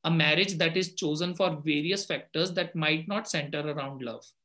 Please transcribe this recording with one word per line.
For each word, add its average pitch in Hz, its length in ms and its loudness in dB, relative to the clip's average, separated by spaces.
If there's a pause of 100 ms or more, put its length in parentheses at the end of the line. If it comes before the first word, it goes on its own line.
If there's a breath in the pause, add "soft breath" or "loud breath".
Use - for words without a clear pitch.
A 165 60 2
marriage 165 480 4
that 165 180 2
is 185 180 0
chosen 170 400 0
for 180 280 2
various 156 440 0
factors 160 480 -2
that 175 220 -2
might 160 320 0
not 214 200 -4
center 147 320 -4
around 139 420 -6
love 113 220 -10 (200)